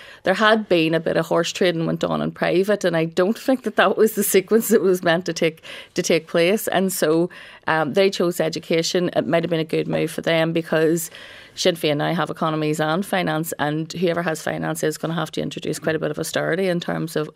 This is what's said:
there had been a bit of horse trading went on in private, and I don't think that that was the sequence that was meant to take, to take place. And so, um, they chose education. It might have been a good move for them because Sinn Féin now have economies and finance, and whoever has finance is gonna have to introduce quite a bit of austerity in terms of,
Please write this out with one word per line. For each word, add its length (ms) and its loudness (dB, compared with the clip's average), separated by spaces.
there 100 2
had 340 2
been 240 2
a 80 2
bit 160 -2
of 80 2
horse 260 0
trading 360 0
went 180 -2
on 160 -2
in 100 -2
private, 540 0
and 120 0
I 100 0
don't 300 0
think 260 0
that 140 -6
that 200 4
was 180 4
the 80 0
sequence 460 2
that 140 6
was 200 2
meant 220 2
to 80 -6
take, 320 -2
to 80 -2
take 260 2
place. 400 2
And 240 0
so, 380 2
um, 280 0
they 160 6
chose 300 0
education. 760 0
It 100 0
might 160 2
have 80 -2
been 80 0
a 60 0
good 240 -2
move 220 0
for 120 -8
them 300 2
because 580 0
Sinn 200 2
Féin 240 0
now 160 0
have 160 -2
economies 480 -2
and 260 0
finance, 540 -2
and 340 -2
whoever 300 -2
has 180 -4
finance 420 -4
is 140 -2
gonna 180 -4
have 180 -4
to 100 -4
introduce 360 -6
quite 180 -2
a 20 -2
bit 120 -4
of 80 -10
austerity 500 -2
in 100 0
terms 380 -6
of, 200 -4